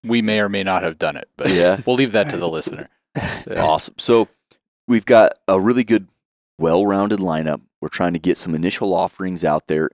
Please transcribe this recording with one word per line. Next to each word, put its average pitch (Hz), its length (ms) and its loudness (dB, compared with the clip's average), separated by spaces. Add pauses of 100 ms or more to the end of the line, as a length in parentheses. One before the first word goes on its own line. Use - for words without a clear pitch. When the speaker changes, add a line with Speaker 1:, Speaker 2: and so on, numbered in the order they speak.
Speaker 1:
We 117 180 0
may 107 180 0
or 104 100 0
may 101 120 -2
not 95 220 0
have 82 160 -6
done 76 180 -4
it, - 180 -16
but - 140 -4
Speaker 2:
Yeah. 92 340 2
Speaker 1:
we'll 127 120 0
leave 127 160 0
that 104 180 0
to 95 80 -6
the 87 100 -4
listener. 78 420 -8 (260)
Speaker 2:
<laughs> - 420 -8
Awesome. 78 400 0
So 117 300 2 (600)
we've 117 180 0
got 113 280 6 (140)
a 95 120 2
really 120 240 2
good, 107 240 2 (520)
well-rounded 98 580 2
lineup. 80 440 -4 (200)
We're 78 80 -8
trying 87 240 -4
to 82 60 -4
get 85 180 0
some 85 160 -6
initial 90 400 -2
offerings 90 500 -4
out 78 220 0
there 78 280 -2